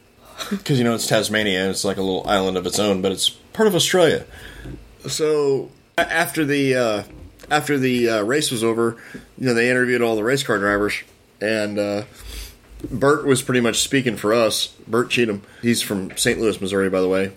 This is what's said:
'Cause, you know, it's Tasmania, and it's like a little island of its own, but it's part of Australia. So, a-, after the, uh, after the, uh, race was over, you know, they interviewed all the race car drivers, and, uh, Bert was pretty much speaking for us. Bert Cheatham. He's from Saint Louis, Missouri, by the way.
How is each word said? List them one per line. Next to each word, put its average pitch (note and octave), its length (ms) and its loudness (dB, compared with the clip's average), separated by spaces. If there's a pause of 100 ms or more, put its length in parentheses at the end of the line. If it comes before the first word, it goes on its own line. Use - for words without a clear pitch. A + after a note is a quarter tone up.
(640)
'Cause, C#3 140 2
you A#2+ 60 4
know, A#2 100 2
it's A2 120 -4
Tasmania, G#2 560 2
and F#2+ 80 0
it's F#2 140 -4
like G2 120 0
a G2 60 -2
little F#2+ 240 -2
island F#2+ 300 2
of F2+ 100 -2
its F2 120 -2
own, G2 240 0
but F#2+ 100 0
it's - 180 -2 (220)
part A3 140 2
of G3 80 4
Australia. D#3+ 500 2 (840)
So, C#3+ 600 0 (280)
a-, - 140 -6
after D#3+ 320 -2
the, C#3 320 2
uh, A2 260 0 (480)
after C#3+ 280 0
the, B2 300 2
uh, A2 140 2
race C#3+ 280 0
was A2+ 120 -2
over, A2+ 340 2 (420)
you C3 80 -4
know, A#2+ 80 2
they A#2 160 4
interviewed B2 320 2
all A2+ 120 2
the G#2 100 0
race C3+ 180 0
car G#2+ 160 0
drivers, G2+ 360 2 (460)
and, G#2 380 -2
uh, G2+ 240 -2 (880)
Bert C#3 360 2
was C3 160 2
pretty B2+ 180 0
much A#2 200 0
speaking B2 360 0
for G#2 180 0
us. A2+ 340 0 (180)
Bert A#2 240 0
Cheatham. G#2+ 320 0 (200)
He's A#2 200 2
from F#2 340 -6
Saint A#2 240 0
Louis, G#2 200 0
Missouri, G2 300 0
by F#2 100 0
the F#2 80 2
way. F#2+ 280 -2